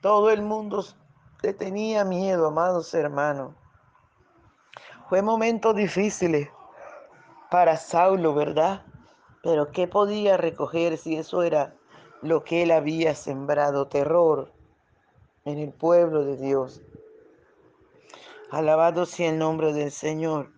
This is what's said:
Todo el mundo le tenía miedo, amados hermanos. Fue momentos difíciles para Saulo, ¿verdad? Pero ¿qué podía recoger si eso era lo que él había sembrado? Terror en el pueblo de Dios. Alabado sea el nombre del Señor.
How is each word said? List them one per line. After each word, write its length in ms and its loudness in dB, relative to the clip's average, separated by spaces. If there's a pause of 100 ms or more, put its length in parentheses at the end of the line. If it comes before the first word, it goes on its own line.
Todo 280 4
el 120 2
mundo 420 -6 (580)
le 120 -2
tenía 500 -4
miedo, 440 0
amados 460 -2
hermanos. 600 -2 (1600)
Fue 120 2
momentos 540 0
difíciles 760 0 (1000)
para 280 4
Saulo, 560 2
¿verdad? 520 -2 (580)
Pero 280 0
¿qué 160 -2
podía 500 2
recoger 600 -2
si 180 -6
eso 280 -4
era 320 0 (460)
lo 220 0
que 200 0
él 80 2
había 440 0
sembrado? 720 -2
Terror 640 2 (960)
en 140 -6
el 120 -8
pueblo 540 2
de 120 -4
Dios. 440 -2 (1700)
Alabado 540 2
sea 240 -4
el 80 -2
nombre 360 0
del 180 -4
Señor. 680 -4